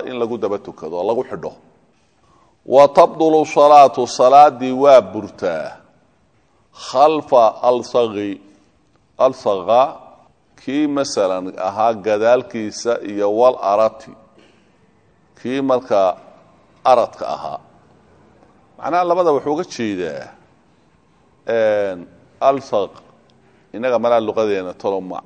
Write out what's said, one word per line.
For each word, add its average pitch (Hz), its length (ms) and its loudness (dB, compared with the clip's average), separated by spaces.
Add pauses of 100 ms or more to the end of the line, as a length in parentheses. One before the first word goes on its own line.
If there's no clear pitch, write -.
in 127 140 -10
lagu 117 180 -4
daba 101 200 -4
tukado, 85 440 -12
lagu 117 220 -2
xidho. 85 280 -12 (1120)
Wa 139 220 4
tabdulu 160 560 2
salaatu, 147 640 6
salaadii 131 640 4
waa 135 280 6
burtaa. 92 760 -8 (960)
Khalfa 135 880 2
al-saghi. 110 800 -2 (800)
Al-sagha, 113 640 0 (720)
kii 147 300 -4
masalan 95 720 -4
ahaa 107 340 -2
gadaalkiisa 110 1000 -2 (120)
iyo 101 320 -4
wal 127 240 2
arati. 107 520 -2 (1300)
Kii 131 180 -6
marka 120 560 0 (680)
aradka 120 440 0
ahaa. 71 320 -10 (1160)
Macnaha 160 260 -4
labada 175 320 0
wuxuu 147 160 -4
uga 170 120 -4
jeedaa, 90 600 -8 (1200)
een, 104 600 -2 (320)
al-sagh. 127 560 -2 (800)
Innaga 120 220 -2
malaa 117 260 2
luqadeena 101 480 -4
tolo 98 280 -6
ma 90 260 -12